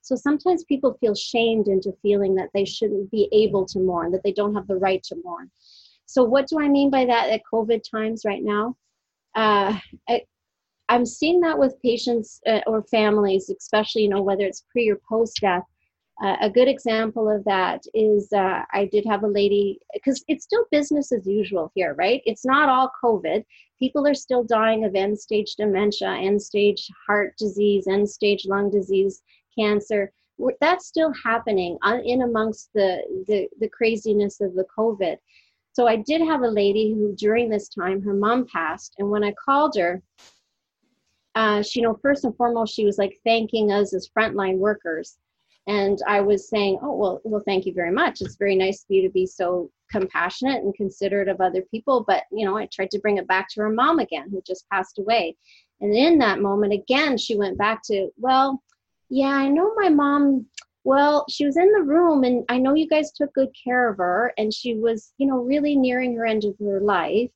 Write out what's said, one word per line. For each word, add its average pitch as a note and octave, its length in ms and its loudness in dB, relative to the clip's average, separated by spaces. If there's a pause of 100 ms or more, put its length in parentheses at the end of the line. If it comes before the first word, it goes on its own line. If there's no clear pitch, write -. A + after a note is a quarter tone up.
So C4 120 -4
sometimes E4 500 0
people C4+ 360 0
feel G#3 140 2
shamed A3+ 520 0
into F#3+ 240 0 (120)
feeling G3+ 320 2
that - 180 -4
they G3+ 100 0
shouldn't G3 460 -4
be G3+ 220 0
able G3+ 340 2
to F#3+ 140 -6
mourn, F3 320 0
that F#3 120 -2
they G3 100 -2
don't G#3 200 -2
have G3 140 -6
the G3 80 -2
right F#3+ 300 0
to F3+ 180 -12
mourn. F3 260 -12 (640)
So B3+ 140 4
what C#4 220 2
do D#4 120 -2
I D4 80 0
mean C#4 220 4
by C4 160 2
that A#3 240 2
at A3 120 -2 (100)
covid A3+ 380 0
times A3 360 -6
right G3+ 180 -4
now? G#3+ 320 -2 (580)
Uh, G#3 460 2 (300)
I, A#3+ 140 0 (680)
I'm A#3+ 160 4
seeing E4 340 0
that D#4+ 180 2
with C4+ 240 0
patients, A#3 640 -2
uh, A3 220 2
or A3 160 0
families, G#3 680 2
especially, G#3+ 520 -2
you G#3 80 4
know, G3 120 0
whether G3 240 0
it's - 260 -8
pre A#3 180 0
or G3+ 180 0
post A3 320 -2
death. F#3 240 0 (580)
Uh, G3 200 0
a G#3+ 80 2
good B3 180 6
example A3 640 -2
of G#3 160 -2
that F#3 360 0 (120)
is, G#3+ 400 2
uh, F#3+ 300 0 (100)
I G3 180 -2
did G#3 140 0
have G#3 180 -2
a A3 40 0 (140)
lady, G3+ 380 0 (240)
'cause C4+ 240 0
it's D#4 160 -2
still A4+ 260 0
business D4 440 0
as F#3+ 120 -4
usual F#3+ 500 -2
here, E3+ 180 -2
right? G3 320 0
It's A3+ 200 -4
not C#4 220 4
all C4 240 2 (100)
covid. G#3 440 0 (340)
People C4+ 260 0
are C#4+ 200 0
still B3 180 0
dying A3 400 2
of G3 120 -2
end-stage G#3 600 -2
dementia, G3+ 540 0
end-stage G3+ 800 0 (180)
heart G#3 300 -2
disease, G3+ 500 0
end-stage G3+ 580 0
lung G3+ 240 -2
disease, G3 540 0 (340)
cancer. G#3 540 0 (260)
We're, B3+ 220 -2
that's F4 280 0
still D#4+ 260 0 (100)
happening G#3 600 -2
on, A3 180 0
in B3 220 0
amongst A3 500 -2
the, G3 160 2 (380)
the, G3+ 200 0 (140)
the G#3+ 80 -4
craziness G#3+ 720 -2
of F#3 140 -4
the F#3 100 -2 (120)
covid. G3 400 -2 (560)
So A#3+ 140 2
I A3+ 80 4
did C#4+ 260 -2
have D#4+ 220 0
a A3 200 0
lady G#3+ 280 2
who, G#3 240 -2
during A3 340 2
this G3+ 200 -4
time, F#3+ 320 -4
her G3+ 120 -4
mom A3+ 320 0
passed. E3 540 -8
And G3+ 100 -2
when G#3 140 0
I G#3 80 0 (140)
called C#4+ 320 2
her, F3+ 260 -2 (1300)
uh, G#3+ 280 2
she, A3+ 180 -4
you A#3 60 2
know, A3 160 0
first C#4 240 0
and A3 100 -4
foremost, A#3 400 0
she A3 100 0
was, G3+ 120 2
like, G3 260 -2
thanking A3 480 2
us G3+ 220 0
as F#3 220 -6
frontline G3 420 0
workers. F#3 600 -4 (500)
And G3+ 380 0
I G#3 140 2
was G3+ 300 0
saying, G3+ 320 0
"Oh, - 200 -6
well, F#3 220 -2
well, G#3+ 220 -4
thank F#3+ 200 -2
you F3+ 160 -6
very E3+ 100 -4 (100)
much. - 180 -2
It's F#3+ 160 -10
very G3+ 220 0
nice F#3+ 260 -2
of - 60 -20
you F#3+ 140 4
to F#3+ 100 -2
be F#3 120 0
so F3+ 460 -4 (180)
compassionate G3 720 -4
and G3 100 -4 (100)
considerate G3 460 -4
of F#3 100 -4
other F#3 220 0 (120)
people." A3+ 320 -2
But, - 260 0
you G#3+ 140 -4
know, G3 120 -2
I G#3+ 80 -6
tried - 260 -8
to G3+ 80 -6
bring G3+ 180 0
it F3 100 -6
back F#3+ 240 0
to G#3+ 100 -8
her G#3+ 80 -2
mom C#4 300 2
again, D#3+ 300 -6
who F#3+ 120 -8
just - 280 -10
passed F#3+ 300 -4
away. G3 380 -2 (420)
And G#3 160 0
in D#4 220 6
that G#3+ 240 2
moment, G3+ 320 0
again, C4 440 0
she A3 200 -4
went F#3+ 220 -4
back G#3+ 260 0
to, G3 320 -2
"Well, C4 440 0 (480)
yeah, C4+ 260 0 (100)
I - 40 0
know F4+ 260 2
my G4+ 140 2 (140)
mom, C#4+ 440 2 (360)
well, C#4+ 460 2
she - 160 -2
was C#4 120 0
in F#4+ 160 6
the G4 100 4
room D4+ 400 4
and B3 260 2
I B3 80 0
know C4 160 2
you D#4 140 2
guys D#4 240 0
took C#4+ 220 -4
good C4+ 200 0 (100)
care B3 240 0
of G3+ 100 -2
her F3+ 420 0
and G#3+ 120 0
she A#3+ 220 -6
was, A3 460 -2
you C#4 80 2
know, C4 100 2
really C#4+ 380 0
nearing B3+ 400 2
her A3+ 100 -4
end A3 180 0
of G3+ 140 -4
her G3 220 -2
life. G3 560 0